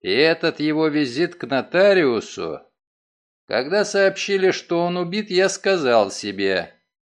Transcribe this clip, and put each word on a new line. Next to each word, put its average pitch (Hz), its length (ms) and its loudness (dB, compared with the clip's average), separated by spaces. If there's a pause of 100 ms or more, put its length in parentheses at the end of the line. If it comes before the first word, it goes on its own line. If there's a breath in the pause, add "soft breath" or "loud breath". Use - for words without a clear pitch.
И 98 100 -6
этот 160 480 2
его 156 300 0
визит 147 480 -2
к 131 100 -12
нотариусу... 135 1120 0 (880)
Когда 156 380 -2
сообщили, 196 680 0
что - 300 -2
он 175 160 -2
убит, 185 340 -4
я 185 180 2
сказал 131 640 2
себе: 95 640 -4 (420)